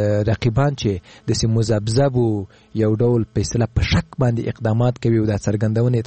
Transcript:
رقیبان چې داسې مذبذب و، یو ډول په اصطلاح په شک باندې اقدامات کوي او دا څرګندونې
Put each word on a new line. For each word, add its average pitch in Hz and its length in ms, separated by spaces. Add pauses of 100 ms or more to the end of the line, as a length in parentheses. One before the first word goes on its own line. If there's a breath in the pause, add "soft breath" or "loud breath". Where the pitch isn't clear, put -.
(300)
رقیبان 123 500
چې 110 100 (380 loud breath)
داسې - 160 (120)
مذبذب 113 600
و، 107 300 (340 soft breath)
یو 107 100 (120)
ډول 120 200 (120)
په 107 60
اصطلاح 113 340
په - 160
شک - 300
باندې 117 280
اقدامات 117 540
کوي 113 160
او 107 100
دا 104 80
څرګندونې 110 720